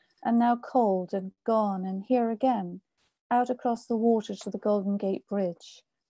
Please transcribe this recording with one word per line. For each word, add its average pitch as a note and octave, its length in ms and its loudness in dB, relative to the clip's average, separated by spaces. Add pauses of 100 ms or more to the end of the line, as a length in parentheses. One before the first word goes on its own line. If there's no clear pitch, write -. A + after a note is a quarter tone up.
(220)
and A#3 160 2
now A#3+ 160 4
cold G#3 580 0
and F#3+ 200 -6 (120)
gone, G#3 400 0
and F#3+ 200 -6
here A#3+ 260 2
again, G#3+ 500 -2 (480)
out B3 220 2
across B3 360 -2
the A#3 100 0
water A3 400 2
to - 140 -10
the G3+ 80 -6
Golden G3+ 380 0
Gate G3 320 -4
Bridge, F#3+ 540 -4 (280)